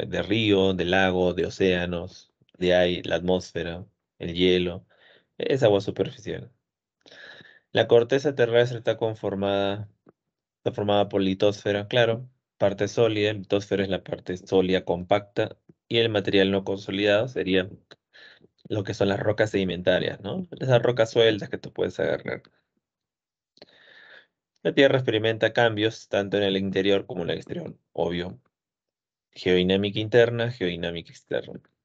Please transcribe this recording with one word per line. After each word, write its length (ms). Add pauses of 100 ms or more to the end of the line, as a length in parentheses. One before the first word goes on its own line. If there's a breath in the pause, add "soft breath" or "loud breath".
de 160
río, 520
de 100
lago, 480
de 140
océanos, 880 (260)
de 160
ahí 280
la 140
atmósfera, 680 (340)
el 160
hielo. 500 (520 soft breath)
Es 260
agua 180
superficial. 680 (1200 loud breath)
"La 140
corteza 480
terrestre 420
está 200
conformada, 920 (720)
está 140
formada 360
por 120
litosfera", 680
claro, 420 (280)
parte 300
sólida, 460
litosfera 500
es 60
la 140
parte 340
sólida 480
compacta, 720 (300)
y 120
el 100
material 420
no 140
consolidado 640
sería 400 (1000 loud breath)
lo 140
que 100
son 160
las 100
rocas 320
sedimentarias, 680
¿no? 260 (120)
Esas 240
rocas 280
sueltas 380
que 100
tú 140
puedes 260
agarrar. 440 (2250 loud breath)
"La 100
Tierra 240
experimenta 540
cambios 560
tanto 300
en 60
el 120
interior 500
como 180
en 80
el 60
exterior", 400 (140)
obvio. 480 (920)
"Geodinámica 680
interna, 520
geodinámica 600
externa". 500 (240)